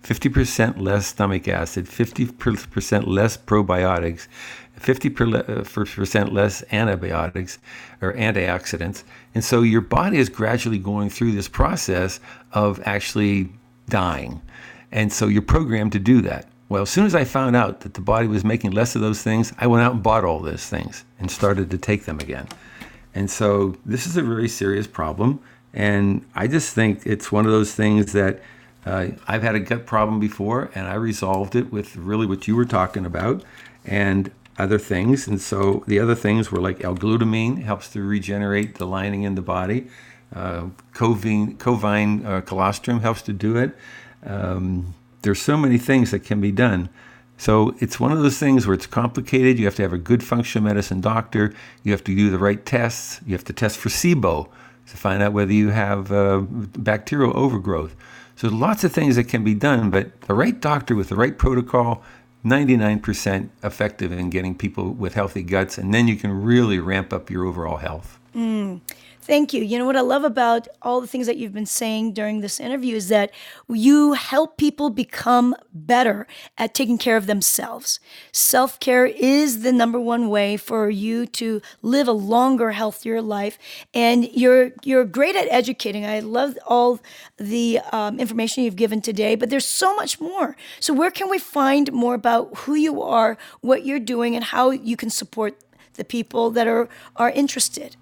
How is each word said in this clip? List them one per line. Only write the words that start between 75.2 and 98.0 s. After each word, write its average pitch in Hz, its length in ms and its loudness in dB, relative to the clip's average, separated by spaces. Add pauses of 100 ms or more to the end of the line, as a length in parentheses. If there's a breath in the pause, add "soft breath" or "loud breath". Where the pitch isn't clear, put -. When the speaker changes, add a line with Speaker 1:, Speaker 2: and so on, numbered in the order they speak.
Speaker 2:
better 208 540 0 (280 loud breath)
at 226 180 -4
taking 240 220 0
care 226 200 2
of 196 100 0
themselves. 208 720 -2 (320 loud breath)
Self-care 254 760 2
is 262 560 2
the 254 100 2
number 233 260 2
one 233 300 0
way 208 280 0
for 214 340 -2
you 220 360 -2
to 226 340 -4 (220 loud breath)
live 254 240 2
a 247 60 2
longer, 226 580 2
healthier 220 500 -4
life. 208 380 -6 (340 loud breath)
And 240 400 4
you're, 254 380 6 (140)
you're 262 200 4
great 277 300 0
at 381 160 0
educating. 214 560 -2
I 214 140 -4
love 247 440 -2
all 240 360 4 (360 loud breath)
the, 226 440 0 (100)
um, 214 300 -4
information 226 420 -2
you've 214 140 -2
given 220 240 0
today, 214 340 0
but 226 160 -2
there's 277 160 0
so 381 300 0
much - 240 -6
more. 330 360 -4 (220 loud breath)
So - 160 -2
where 330 160 2
can 381 180 -6
we 381 120 0
find 277 520 2
more 240 220 0
about 233 440 0
who 285 160 -4
you 302 280 0
are, 226 340 2 (240 loud breath)
what 254 240 2
you're 277 140 -2
doing, 233 380 -2
and 233 80 -6
how 254 260 2
you 226 260 -4
can 226 140 -6
support - 480 -6 (360 soft breath)
the 202 100 -8
people 233 480 -2
that 226 160 2
are, 233 200 0 (280 loud breath)
are 233 140 2
interested? - 720 -2